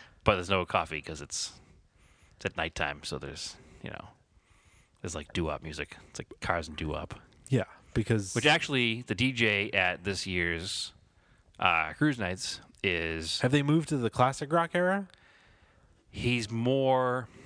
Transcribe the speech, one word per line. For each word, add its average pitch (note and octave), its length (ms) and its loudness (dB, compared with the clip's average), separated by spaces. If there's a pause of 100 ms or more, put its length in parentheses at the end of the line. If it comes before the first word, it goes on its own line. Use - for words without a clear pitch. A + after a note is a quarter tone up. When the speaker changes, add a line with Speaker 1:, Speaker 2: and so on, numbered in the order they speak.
(240)
Speaker 1:
But G#2+ 120 6
there's F2+ 140 -2
no F#2+ 140 4
coffee E2 380 0
'cause D#2+ 180 -10
it's, - 340 -8 (800)
it's - 100 -8
at - 100 -4
nighttime, D#2+ 480 -2
so C#2+ 140 -6
there's, C#2 380 -10 (260)
you - 80 -8
know, - 200 -12 (920)
there's, E2+ 140 -6
like, D2+ 180 -10
doo-wop D#2+ 300 -2
music. D2+ 320 -10 (140)
It's - 100 -14
like - 80 -10 (140)
cars E2+ 260 0
and D#2 100 -12
doo-wop. D2+ 420 -6 (280)
Speaker 2:
Yeah, B2 160 2 (320)
because G#2+ 400 0
Speaker 1:
Which A#2 100 2
actually, B2+ 580 2
the - 120 -4
D B2 160 2
J G#2+ 400 2
at F2+ 320 2
this G2 240 -4
year's, F2 640 -2 (640)
uh, D#2+ 340 2
cruise D3 260 0
nights F#2 400 -4 (240)
is E2 580 -2
Speaker 2:
Have B2+ 100 2
they C#3+ 120 4
moved D3+ 260 2
to D3+ 80 0
the A#2 140 0
classic C3+ 420 0
rock E3 220 2
era? F#3 320 0 (1040)
Speaker 1:
He's A2+ 400 0
more, B2+ 800 2 (160)